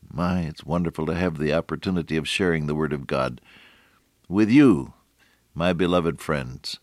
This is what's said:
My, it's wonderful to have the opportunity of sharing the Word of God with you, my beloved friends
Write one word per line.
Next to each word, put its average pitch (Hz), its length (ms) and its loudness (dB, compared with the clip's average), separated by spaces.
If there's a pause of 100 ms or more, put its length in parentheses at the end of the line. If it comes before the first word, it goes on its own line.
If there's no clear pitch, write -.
(160)
My, 90 260 0
it's 78 200 -8
wonderful 80 440 -2
to 78 100 -2
have 85 220 -2
the 73 140 0
opportunity 80 640 -2
of 78 120 -2
sharing 82 400 0
the 76 80 -2
Word 76 160 -2
of 69 160 -8
God 65 320 -2 (880)
with 104 200 2
you, 110 440 6 (640)
my 87 160 2
beloved 87 480 0
friends 65 640 -6